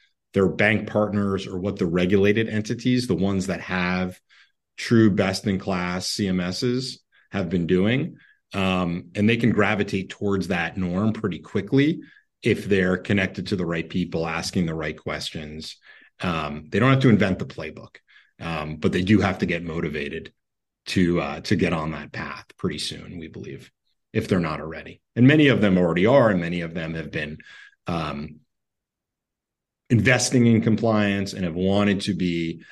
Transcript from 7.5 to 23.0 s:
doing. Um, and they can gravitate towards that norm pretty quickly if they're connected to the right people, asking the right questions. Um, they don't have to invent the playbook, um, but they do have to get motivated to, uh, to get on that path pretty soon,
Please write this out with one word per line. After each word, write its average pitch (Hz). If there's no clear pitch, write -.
doing. 107
Um, 92
and 104
they 117
can 117
gravitate 98
towards 98
that 85
norm 92
pretty 90
quickly 139
if -
they're 92
connected 95
to 104
the 90
right 82
people, 85
asking 82
the 80
right 78
questions. 78
Um, 78
they 98
don't 127
have 131
to 135
invent 98
the -
playbook, -
um, 78
but 85
they 92
do 98
have 92
to 104
get 85
motivated 78
to, 87
uh, 73
to -
get 87
on 78
that 73
path 71
pretty 76
soon, 82